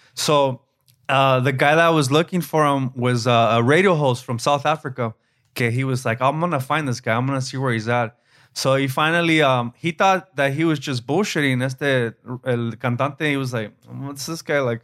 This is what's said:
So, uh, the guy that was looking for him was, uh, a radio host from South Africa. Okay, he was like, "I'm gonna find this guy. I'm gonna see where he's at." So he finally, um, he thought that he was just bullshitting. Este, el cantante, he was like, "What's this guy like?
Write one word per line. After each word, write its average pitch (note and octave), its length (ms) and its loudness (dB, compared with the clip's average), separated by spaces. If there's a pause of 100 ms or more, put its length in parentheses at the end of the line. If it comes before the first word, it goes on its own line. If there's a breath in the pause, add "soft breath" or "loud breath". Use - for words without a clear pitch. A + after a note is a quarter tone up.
(160 soft breath)
So, C#3 480 0 (440)
uh, C3+ 320 4
the C3+ 140 0
guy C#3+ 220 4
that E3 140 6
was D3+ 220 2
looking F3 300 2
for D#3 240 0
him C3+ 300 0
was, B2 300 -2
uh, A#2 320 4
a A#2 60 2
radio E3+ 320 4
host C3+ 300 0
from B2 120 -6
South C#3+ 280 0
Africa. C3 480 -4 (420)
Okay, A#2+ 160 -2
he C3 140 -2
was B2+ 180 -2
like, C3+ 180 -2
"I'm C#3 200 0
gonna E3+ 180 -2
find D3 300 -4
this A2+ 100 -4
guy. A2+ 160 -2
I'm B2 100 -2
gonna C3+ 160 -2
see C3 140 -8
where C3 160 -2
he's A2 160 -4
at." A#2+ 300 -2 (360 soft breath)
So C3+ 220 0
he C3+ 120 0
finally, D#3+ 560 2
um, B2 340 0
he E3 140 -4
thought F#3+ 440 0
that C#3 180 0
he D#3 120 -2
was D#3 140 0
just C3 260 -6
bullshitting. C#3+ 580 0
Este, C3 520 -2 (300)
el A#2+ 260 -2 (100)
cantante, C#3 480 -2
he C#3 80 -2
was C3 160 -6
like, A2 180 -6 (160)
"What's C3+ 380 -12
this D#3+ 160 -10
guy D3 180 -2
like? A#2 240 -2